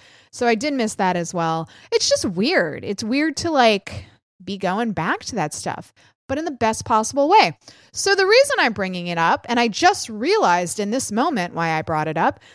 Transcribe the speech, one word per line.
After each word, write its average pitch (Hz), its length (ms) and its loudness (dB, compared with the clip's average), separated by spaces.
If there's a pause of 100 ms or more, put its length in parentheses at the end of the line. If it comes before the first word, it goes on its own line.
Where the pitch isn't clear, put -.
(320)
So 240 160 -2
I 233 80 4
did 285 180 -2
miss 233 220 -2
that 185 200 0
as 170 180 -4
well. 165 360 -2 (240)
It's - 160 0
just - 160 0
weird. 196 580 0
It's - 200 -6
weird 285 340 -2
to, 339 140 -4
like, 233 540 2 (380)
be 196 140 -8
going 202 340 -2
back 196 340 -2
to - 100 -8
that 156 180 -2
stuff, - 400 -8 (340)
but 269 100 -4
in 311 60 -4
the 339 80 -4
best 226 320 -2
possible 254 460 0
way. 339 280 6 (360)
So 392 220 0
the 381 100 4
reason 523 340 6
I'm 254 140 2
bringing 185 340 -6
it 170 100 -4
up, 175 300 0
and 233 140 0
I 233 80 2
just 349 400 2
realized 214 720 0
in 202 120 -2
this 262 180 -4
moment 226 440 -2
why 165 160 -2
I 160 140 -2
brought 156 260 -2
it 156 80 -4
up, 226 240 0 (140)